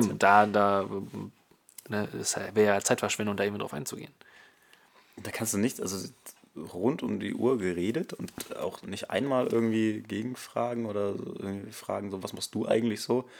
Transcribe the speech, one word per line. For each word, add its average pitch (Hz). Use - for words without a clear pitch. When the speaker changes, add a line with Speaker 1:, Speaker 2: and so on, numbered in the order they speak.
Speaker 1:
erzählen. 104
Speaker 2:
Da, 104
da, 101
ne, 104
es -
wäre 104
ja 98
Zeitverschwendung, 104
da 98
eben 101
drauf -
einzugehen. -
Speaker 1:
Da 104
kannst 101
du 101
nichts, 117
also 95
rund 95
um 104
die 98
Uhr 123
geredet 92
und -
auch -
nicht -
einmal 127
irgendwie 110
gegenfragen 120
oder 101
so -
irgendwie 101
fragen, 101
so, 98
„Was 101
machst -
du 110
eigentlich 113
so?“ 123